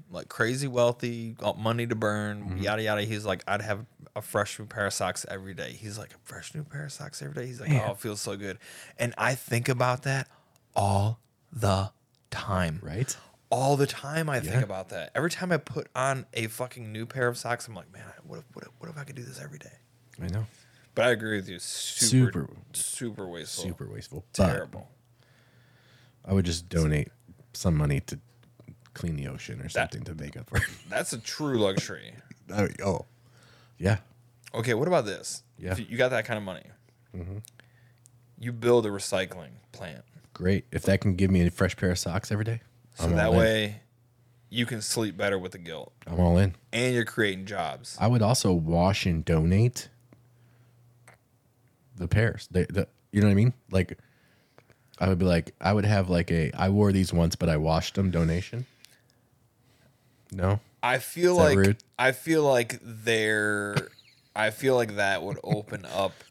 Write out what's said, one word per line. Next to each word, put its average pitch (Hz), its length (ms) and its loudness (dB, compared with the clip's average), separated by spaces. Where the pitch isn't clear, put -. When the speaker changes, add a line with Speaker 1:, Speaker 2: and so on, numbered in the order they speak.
Speaker 1:
like, 87 180 -14
crazy 127 380 -2
wealthy, 120 640 0
got - 260 -4
money 117 280 0
to 117 80 -2
burn, 104 500 -2
Speaker 2:
Mm-hmm. 92 180 -6
Speaker 1:
yada, 107 200 0
yada, 107 200 0
he's 107 240 -6
like, 95 200 -2
"I'd 101 140 -2
have 107 240 -6
a 107 60 -8
fresh - 360 -2
new 107 60 -14
pair 101 220 -4
of 95 80 -4
socks 92 340 -4
every 95 240 -10
day." 73 260 -10
He's 104 200 -12
like, - 160 -16
"A - 100 -20
fresh - 300 -16
new 156 100 -10
pair 147 220 -12
of 139 60 -14
socks - 280 -14
every 143 140 -12
day?" 127 120 -8
He's 123 140 -14
like, - 80 -4
Speaker 2:
Man. 127 180 4
Speaker 1:
"Oh, 101 60 -2
it 98 60 -10
feels 104 240 -6
so 101 160 -6
good." 98 200 -8
And 120 200 -2
I 120 160 2
think 120 340 -2
about 127 360 0
that 135 240 -4
all 101 460 2
the 98 380 0
time. 90 520 -2
Speaker 2:
Right? 87 320 -6
Speaker 1:
All 135 260 2
the 139 100 2
time 156 440 -6
I 127 100 0
think - 140 -4
Speaker 2:
Yeah. 131 80 4
Speaker 1:
about 95 260 -6
that. 85 260 -10
Every 127 160 0
time 180 220 -4
I 160 60 4
put - 360 -8
on 127 380 0
a 113 140 -4
fucking 120 440 -10
new 107 140 -8
pair 123 240 -2
of 120 80 -2
socks, 120 320 -6
I'm 113 60 -14
like, 87 180 -16
"Man, - 120 -18
what - 140 -16
if, - 60 -16
what - 100 -16
if, - 140 -20
what 170 120 -14
if 156 60 -16
I 143 80 -12
could 135 120 -16
do 123 80 -12
this 127 140 -16
every 147 200 -14
day?" - 160 -20
Speaker 2:
I 87 60 -6
know. 107 180 -4
Speaker 1:
But 110 120 2
I 127 40 6
agree 110 260 0
with 98 140 -6
you. 87 80 -12
Super, 123 720 2
Speaker 2:
Super. 69 160 -4
Speaker 1:
super 104 560 -8
wasteful. 85 360 -10
Speaker 2:
Super 87 220 -8
wasteful. - 380 -14
But 95 80 6
Speaker 1:
Terrible. - 420 -4
Speaker 2:
I 92 80 -4
would 98 120 6
just 87 240 -4
donate 76 400 2
some 87 220 2
money 71 240 2
to - 180 -10
clean 82 240 -6
the 69 120 -6
ocean 64 320 -12
or 67 40 -10
Speaker 1:
That 80 80 -10
Speaker 2:
something - 320 -4
to 87 100 -10
make 78 220 -12
up - 140 -16
for - 80 0
it. - 60 2
<laughs> - 140 -20
Speaker 1:
That's 110 240 -2
a 123 40 -6
true 139 400 -2
luxury. 95 560 -2
Speaker 2:
Oh, 101 160 2
oh. 101 220 0
Yeah. 98 200 4
Speaker 1:
Okay, 117 220 0
what 123 120 2
about 160 200 2
this? - 360 -8
Speaker 2:
Yeah. 92 140 -6
Speaker 1:
If 101 180 -4
you 117 60 -8
got 127 140 4
that 113 160 -2
kind 113 100 -4
of 104 80 -6
money, 92 200 -10
Speaker 2:
Mm-hmm. 90 220 -8
Speaker 1:
you 120 140 -6
build 120 320 4
a 104 60 -4
recycling 92 640 -4
plant. - 320 -14
Speaker 2:
Great. 92 360 0
If - 120 -4
that 95 180 2
can 98 160 0
give 95 140 4
me 87 160 6
a 87 40 2
fresh - 260 0
pair 95 140 0
of 87 80 0
socks 90 320 -6
every 107 140 -2
day, 113 160 -4
Speaker 1:
So - 80 -4
Speaker 2:
I'm 85 120 2
Speaker 1:
that 104 120 4
Speaker 2:
all 113 60 2
in. 113 40 6
Speaker 1:
way 110 420 2
you 117 160 -2
can 110 160 -6
sleep 104 340 -2
better 101 220 0
with 92 140 -8
the 92 60 -14
guilt. 82 340 -12
Speaker 2:
I'm 82 140 0
all 87 160 6
in. 92 180 4
Speaker 1:
And 123 220 0
you're 117 120 2
creating 95 400 0
jobs. 92 520 -8
Speaker 2:
I 101 100 4
would 120 140 6
also 104 300 4
wash 85 540 4
and 82 180 2
donate 87 640 4
the 87 120 -6
pairs. - 420 2
The, 90 180 2
the, 95 200 -2
you 104 80 4
know 104 80 8
what 101 40 6
I - 40 6
mean? 120 160 6
Like, 95 280 0
I 95 100 2
would 92 100 4
be 92 80 2
like, 85 340 2
I 98 120 4
would 104 140 4
have, 98 240 4
like, 85 200 2
a, 82 240 2
"I 92 140 2
wore 101 240 6
these 95 200 2
once, 85 240 4
but 85 120 0
I 80 80 4
washed 80 380 0
them" 98 160 2
donation. 85 560 0
No? 95 280 2
Speaker 1:
I 123 160 2
feel 175 340 2
Speaker 2:
Is 180 60 6
that 165 60 10
Speaker 1:
like 147 120 6
Speaker 2:
rude? 98 200 6
Speaker 1:
I 131 140 4
feel 156 320 2
like 123 380 4
there, 107 1080 0
I 107 160 2
feel 131 260 2
like 110 200 0
that 98 260 0
would 98 200 -6
open 104 440 -4
up 95 260 0